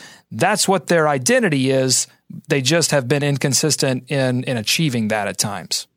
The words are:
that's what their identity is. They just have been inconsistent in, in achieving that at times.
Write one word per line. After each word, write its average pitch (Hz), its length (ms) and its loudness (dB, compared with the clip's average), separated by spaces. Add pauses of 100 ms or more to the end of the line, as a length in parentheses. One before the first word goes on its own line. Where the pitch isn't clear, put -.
(320)
that's 185 380 0
what 190 180 0
their 165 220 4
identity 143 600 2
is. 131 380 2 (400)
They 143 140 2
just 147 300 0
have 131 180 2
been 143 140 0
inconsistent 139 840 0
in, 127 360 0
in 135 100 -4
achieving 117 540 -2
that 104 180 -2
at 98 100 -6
times. 98 480 -6 (120)